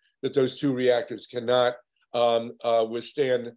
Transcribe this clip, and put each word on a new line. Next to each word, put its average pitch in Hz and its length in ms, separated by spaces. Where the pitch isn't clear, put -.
that 131 100
those 131 280
two 143 120
reactors 123 540
cannot, 123 480
um, 117 380
uh, 117 260
withstand 120 680